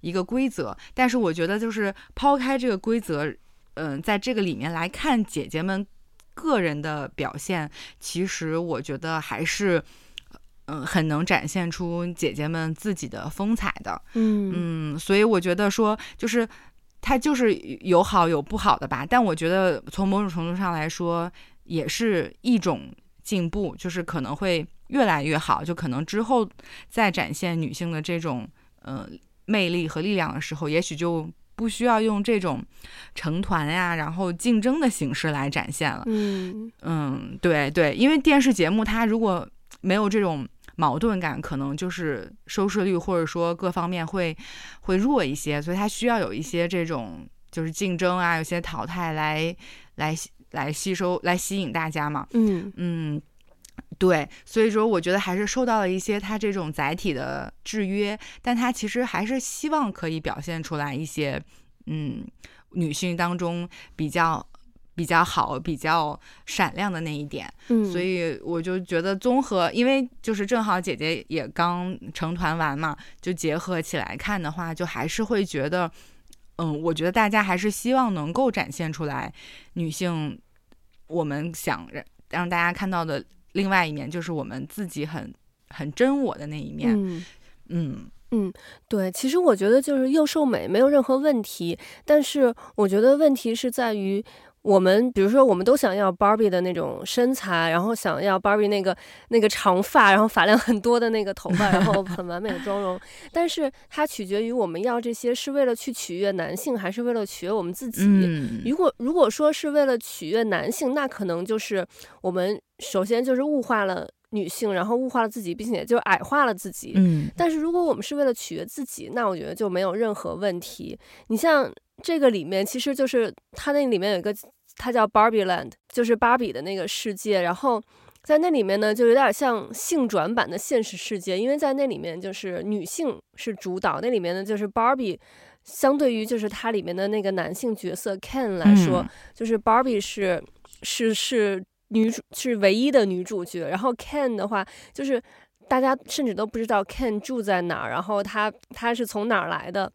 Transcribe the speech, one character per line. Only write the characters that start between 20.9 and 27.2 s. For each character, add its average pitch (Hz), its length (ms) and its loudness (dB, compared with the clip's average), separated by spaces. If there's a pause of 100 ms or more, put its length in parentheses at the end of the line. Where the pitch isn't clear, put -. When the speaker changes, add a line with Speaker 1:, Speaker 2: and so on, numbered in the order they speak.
Speaker 1:
也 156 240 -4
是 185 440 0 (100)
一 233 160 4
种 113 360 -2 (280)
进 180 260 -2
步， 196 280 -4
就 180 140 -6
是 175 120 -6
可 170 180 -4
能 131 160 -4
会 175 280 0 (240)
越 262 180 2
来 151 180 2
越 151 120 0
好， 156 280 0
就 170 100 -2
可 165 140 -6
能 131 180 -2
之 208 160 -2
后 226 260 2 (400)
再 214 220 2
展 160 240 -4